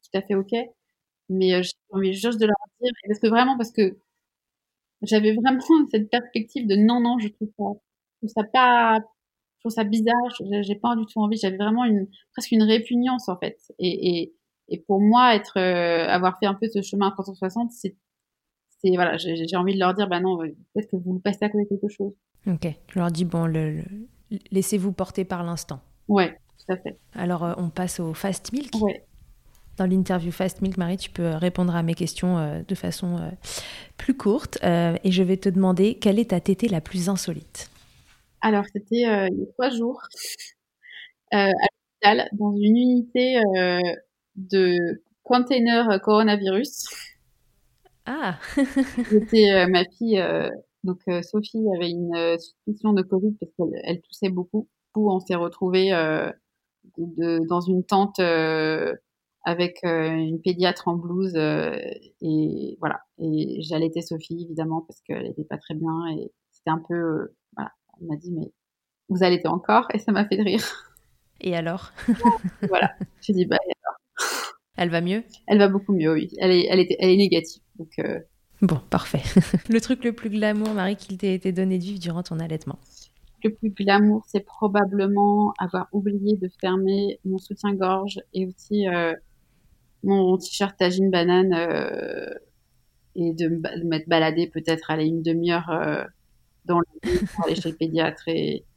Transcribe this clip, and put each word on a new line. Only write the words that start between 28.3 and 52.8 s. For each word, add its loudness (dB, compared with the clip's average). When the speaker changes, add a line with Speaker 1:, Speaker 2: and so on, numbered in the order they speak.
Speaker 2:
Milk. -8
Speaker 1:
Ouais. -2
Speaker 2:
Dans 0
l'interview 0
Fast -4
Milk, -2
Marie, -2
tu -12
peux -4
répondre 0
à 0
mes 0
questions, -2
euh, -4
de -4
façon, -6
euh, -8
plus -2
courte. -2
Euh, 2
et 2
je 2
vais 2
te -2
demander, 2
quelle 2
est 0
ta 0
tétée 0
la -2
plus -6
insolite ? -8
Speaker 1:
Alors, 2
c'était, 0
euh, 2
il -4
y -4
a -14
trois -2
jours, -4
euh, 4
à 8
l'hôpital, 2
dans -2
une 6
unité, 2
euh, 2
de 2
container 2
coronavirus. 2
Speaker 2:
Ah. -6
<laughs> 0
Speaker 1:
J'étais, 6
euh, 6
ma 4
fille, 0
euh, 0
donc, -4
euh, -2
Sophie -4
avait -2
une, -4
euh, 2
suspicion -4